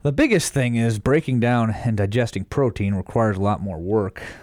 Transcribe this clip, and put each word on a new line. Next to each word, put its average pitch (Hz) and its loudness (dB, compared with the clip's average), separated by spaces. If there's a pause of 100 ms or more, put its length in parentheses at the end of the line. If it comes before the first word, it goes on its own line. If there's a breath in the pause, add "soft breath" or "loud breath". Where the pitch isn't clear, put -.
The 143 0
biggest 220 2
thing 123 0
is 117 2
breaking 131 2
down 117 2 (140)
and 110 0
digesting 104 0
protein 107 0
requires 104 0
a 95 -2
lot 101 0
more 95 -6
work, 95 -2 (200 loud breath)